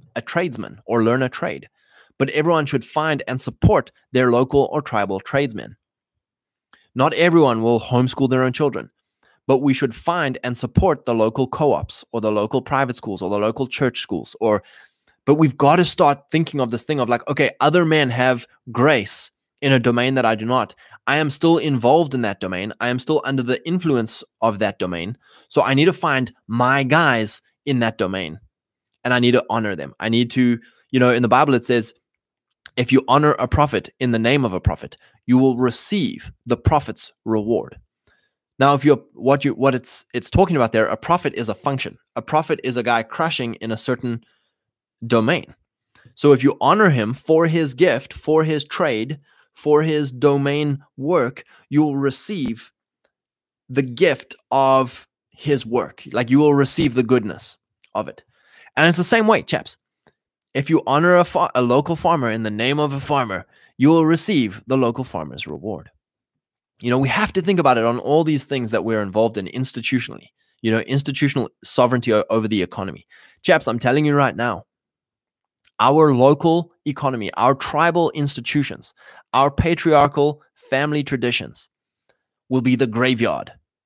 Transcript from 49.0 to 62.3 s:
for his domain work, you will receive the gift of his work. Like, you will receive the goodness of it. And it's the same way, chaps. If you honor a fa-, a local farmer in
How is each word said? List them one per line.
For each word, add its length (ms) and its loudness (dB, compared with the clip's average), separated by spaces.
for 300 2
his 280 0
domain 720 0
work, 480 -2
you 140 2
will 120 0
receive 800 -4
the 120 -2
gift 540 -2
of 560 0
his 360 -4
work. 460 -4
Like, 180 -4
you 100 4
will 140 4
receive 420 0
the 80 2
goodness 540 -2
of 140 -6
it. 160 -20
And 120 4
it's 100 4
the 80 0
same 220 2
way, 140 2
chaps. 360 -8
If 160 -4
you 160 2
honor 300 4
a 80 6
fa-, 320 -2
a 60 2
local 340 2
farmer 340 0
in 140 -4